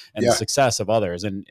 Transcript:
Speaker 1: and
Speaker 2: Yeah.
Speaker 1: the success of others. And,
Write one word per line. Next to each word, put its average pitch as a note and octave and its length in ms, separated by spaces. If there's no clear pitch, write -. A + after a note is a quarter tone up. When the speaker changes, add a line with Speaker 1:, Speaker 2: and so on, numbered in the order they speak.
Speaker 1:
and G#2+ 80
Speaker 2:
Yeah. A#2+ 80
Speaker 1:
the A2 40
success B2+ 440
of G2 100
others. F#2+ 340
And, G2 280